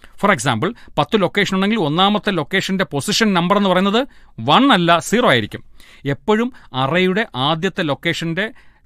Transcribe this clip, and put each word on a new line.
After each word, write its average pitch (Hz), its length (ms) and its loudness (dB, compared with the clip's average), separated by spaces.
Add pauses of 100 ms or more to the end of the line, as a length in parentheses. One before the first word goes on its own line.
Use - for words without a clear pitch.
(240)
For 202 100 4
example, 135 400 -2 (240)
പത്ത് 180 240 0
ലൊക്കേഷൻ 190 340 -2
ഉണ്ടെങ്കിൽ 202 220 0
ഒന്നാമത്തെ 190 520 0
ലൊക്കേഷന്റെ 185 540 -2
പൊസിഷൻ 196 500 -2
നമ്പർ 180 220 2
എന്ന് 202 140 2
പറയുന്നത് 196 360 2 (340)
വൺ 190 320 4
അല്ല, 170 260 4
സീറോ 220 300 2
ആയിരിക്കും. 113 360 0 (400)
എപ്പോഴും 214 480 -2 (220)
അറേയുടെ 180 520 0 (100)
ആദ്യത്തെ 160 460 -2
ലൊക്കേഷന്റെ 165 680 -4 (360)